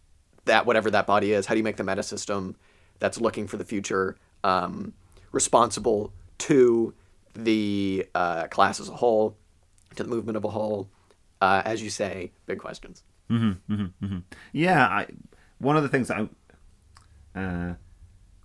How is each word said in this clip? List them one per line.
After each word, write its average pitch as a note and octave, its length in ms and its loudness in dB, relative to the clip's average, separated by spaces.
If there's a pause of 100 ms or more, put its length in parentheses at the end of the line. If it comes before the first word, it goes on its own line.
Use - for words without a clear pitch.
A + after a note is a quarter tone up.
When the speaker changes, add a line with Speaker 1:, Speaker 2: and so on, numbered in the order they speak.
(460)
Speaker 1:
that, A2 180 6
whatever A2 260 2
that G2+ 160 2
body G2+ 260 2
is, G2+ 120 2
how A#2 100 -2
do A2 40 2
you A2 60 0
make A2 120 -4
the G#2+ 80 -4
meta G2 180 -4
system G2+ 540 -6 (420)
that's G2+ 220 -2
looking G#2+ 260 -2
for G2 120 -10
the F#2 60 -8
future, G2 520 -4 (280)
um, F#2 480 -2 (400)
responsible A2+ 800 2 (260)
to A#2+ 560 4 (400)
the, G2+ 800 0
uh, F2 320 -2
class - 320 2
as - 100 -10
a F#2+ 60 -14
whole, A2 420 2 (600)
to - 80 -6
the - 40 -8
movement A2+ 280 -4
of G2+ 80 -6
a G#2 60 0
whole? G#2+ 380 -4 (520)
Uh, F#2+ 240 4
as A2 180 -4
you G#2+ 80 -8
say, F#2+ 400 -6 (160)
big G2 140 -6
questions. - 420 -16 (260)
Speaker 2:
Mm-hmm, A2 440 0
mm-hmm, G2 320 -6
mm-hmm. G2 140 -6 (340)
Yeah, D3+ 340 4
I, G2 220 -2 (500)
one C#3 180 2
of D#3 60 2
the C#3 60 -2
things C3 200 0
that A#2+ 100 -2
I'm, G#2+ 120 -4 (1040)
uh, F2 400 -4 (720)